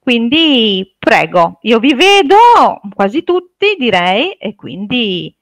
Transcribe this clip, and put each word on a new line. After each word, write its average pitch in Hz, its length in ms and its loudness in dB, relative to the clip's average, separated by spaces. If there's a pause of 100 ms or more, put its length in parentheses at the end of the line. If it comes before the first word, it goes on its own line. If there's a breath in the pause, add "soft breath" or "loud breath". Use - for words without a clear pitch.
Quindi 233 960 -2
prego, 170 640 0
io 220 160 0
vi 269 160 0
vedo 392 840 4 (140)
quasi 202 280 -2
tutti, 370 560 -4
direi, 220 540 -2
e - 240 -12
quindi 190 840 -6